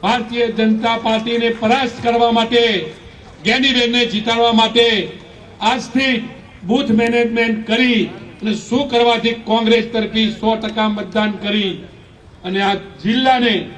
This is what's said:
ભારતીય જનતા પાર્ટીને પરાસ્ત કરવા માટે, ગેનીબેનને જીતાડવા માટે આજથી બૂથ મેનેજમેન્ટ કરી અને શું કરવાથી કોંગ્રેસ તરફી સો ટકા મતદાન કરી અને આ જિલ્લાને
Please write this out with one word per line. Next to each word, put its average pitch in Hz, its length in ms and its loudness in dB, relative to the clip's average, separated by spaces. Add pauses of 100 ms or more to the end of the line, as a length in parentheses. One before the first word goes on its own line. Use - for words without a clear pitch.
ભારતીય 233 440 0
જનતા 220 500 2
પાર્ટીને 226 540 0
પરાસ્ત 240 520 0
કરવા 233 300 2
માટે, 226 640 2 (500)
ગેનીબેનને 240 600 2
જીતાડવા 233 460 0
માટે 220 600 2 (480)
આજથી 254 680 -2 (380)
બૂથ 240 240 0
મેનેજમેન્ટ 226 760 0
કરી 233 380 2 (380)
અને 214 120 -2
શું 269 340 -2
કરવાથી 233 440 2
કોંગ્રેસ 220 600 0
તરફી 220 380 -2
સો 220 260 0
ટકા 214 320 -2
મતદાન 208 420 -2
કરી 202 540 -4 (600)
અને 190 180 -2
આ 202 120 2
જિલ્લાને 240 1040 0